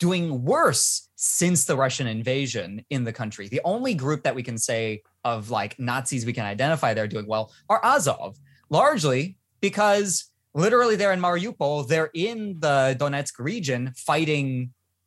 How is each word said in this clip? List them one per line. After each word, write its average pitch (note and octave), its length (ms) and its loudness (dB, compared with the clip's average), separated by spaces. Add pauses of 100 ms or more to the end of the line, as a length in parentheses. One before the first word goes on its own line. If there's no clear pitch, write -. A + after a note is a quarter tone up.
doing E3+ 420 0
worse G3+ 720 2
since - 520 2
the D3+ 100 0
Russian C3 300 0
invasion A2+ 840 -4
in C3 140 -2
the A2+ 80 -4
country. G#2+ 360 -8
The B2 160 -2
only A#3 300 0
group C#3+ 300 -2
that C3 100 0
we B2+ 80 -6
can A#2+ 160 -8
say A2 440 -2 (200)
of, A2+ 280 -2
like, G#2 280 -2
Nazis B2 480 -4
we A#2+ 60 -2
can A#2 140 -4
identify B2+ 480 0
that A2 60 0
are G#2+ 60 -2
doing G#2 220 -8
well A2 240 -2 (160)
are G#3+ 160 4
Azov, F3 520 0 (340)
largely E3 640 2 (240)
because G3+ 640 2 (300)
literally A3 420 4
they're G3 160 2
in F#3 80 0
Mariupol, F3 640 -2
they're D#3+ 280 2
in G#3 440 -4
the C#3 400 4
Donetsk C#3+ 400 -4
region C3+ 580 -4
fighting C#3 760 -2 (340)